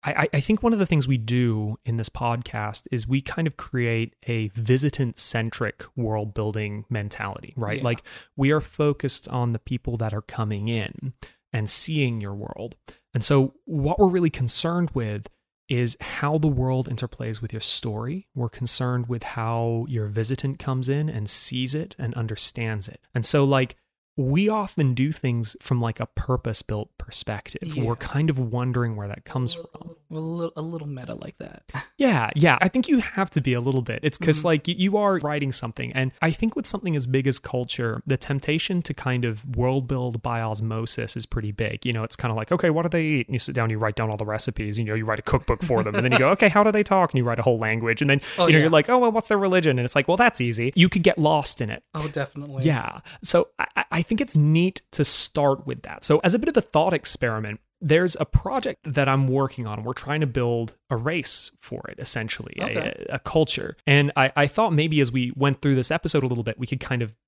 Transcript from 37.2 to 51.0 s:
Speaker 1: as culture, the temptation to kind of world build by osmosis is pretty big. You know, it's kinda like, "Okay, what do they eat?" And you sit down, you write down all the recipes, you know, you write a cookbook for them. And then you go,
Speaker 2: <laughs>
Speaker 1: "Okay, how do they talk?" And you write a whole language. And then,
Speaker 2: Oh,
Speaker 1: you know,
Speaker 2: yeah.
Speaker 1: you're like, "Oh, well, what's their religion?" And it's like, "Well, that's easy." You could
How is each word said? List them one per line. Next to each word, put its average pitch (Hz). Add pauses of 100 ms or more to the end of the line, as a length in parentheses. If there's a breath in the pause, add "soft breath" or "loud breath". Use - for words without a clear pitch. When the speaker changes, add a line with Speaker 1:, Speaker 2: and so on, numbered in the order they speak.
Speaker 1:
as 135
culture, 120
the 131
temptation 156
to -
kind 127
of 117
world 127
build 123
by 117
osmosis 110
is 110
pretty 107
big. -
You 120
know, 113
it's -
kinda 117
like, 110
"Okay, 170
what 156
do 170
they 165
eat?" 151
And -
you 123
sit 131
down, 117
you 110
write 107
down 110
all 107
the 107
recipes, 107
you 117
know, 107
you 113
write 110
a -
cookbook -
for 123
them. 104
And 101
then 123
you 165
go, 131
Speaker 2:
<laughs> 196
Speaker 1:
"Okay, 202
how 208
do 220
they 208
talk?" 190
And -
you 127
write 117
a 113
whole 120
language. 113
And 143
then, 139 (180 loud breath)
Speaker 2:
Oh, 175
Speaker 1:
you 165
know, 160
Speaker 2:
yeah. 147
Speaker 1:
you're 160
like, 156
"Oh, 247
well, 240
what's 220
their 208
religion?" 180
And 120
it's 123
like, 143
"Well, 175
that's 233
easy." 117
You 175
could 175